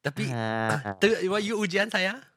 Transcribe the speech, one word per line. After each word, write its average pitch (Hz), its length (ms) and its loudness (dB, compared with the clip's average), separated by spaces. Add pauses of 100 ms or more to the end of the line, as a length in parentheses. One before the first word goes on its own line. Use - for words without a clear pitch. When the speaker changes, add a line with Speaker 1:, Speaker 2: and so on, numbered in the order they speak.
Speaker 1:
Tapi, 143 260 -4
Speaker 2:
Ha. 117 220 -2 (240)
Speaker 1:
ah, 104 240 -2
tu, 202 140 4 (100)
you 202 360 0
ujian 202 300 0
saya? 202 300 -2 (200)